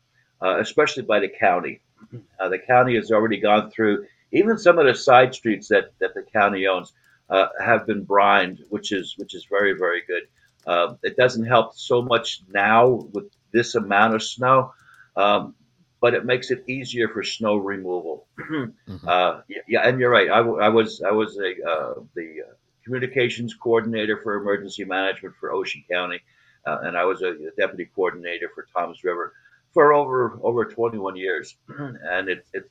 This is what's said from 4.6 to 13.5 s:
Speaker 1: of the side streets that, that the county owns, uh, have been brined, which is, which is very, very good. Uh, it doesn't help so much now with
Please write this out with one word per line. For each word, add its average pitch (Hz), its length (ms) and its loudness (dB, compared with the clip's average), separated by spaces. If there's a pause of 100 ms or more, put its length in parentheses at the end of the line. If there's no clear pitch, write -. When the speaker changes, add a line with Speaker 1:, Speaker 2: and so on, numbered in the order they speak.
Speaker 1:
of 151 60 6
the 123 100 6
side 131 400 6
streets 104 320 -4
that, 98 320 2
that 95 140 -2
the 98 80 -10
county 101 460 0
owns, 92 260 -2 (360)
uh, 95 180 2 (120)
have 107 260 2
been 101 200 -4
brined, 101 640 2
which 104 240 -8
is, 92 240 -6
which 95 180 -14
is 87 140 -16
very, 101 240 0
very 87 340 -2
good. 87 160 -6 (420)
Uh, 87 280 0 (100)
it 104 140 -8
doesn't 120 280 2
help 117 300 2
so 123 260 -2
much 120 400 -2 (120)
now 110 340 4 (240)
with 101 140 -8 (260)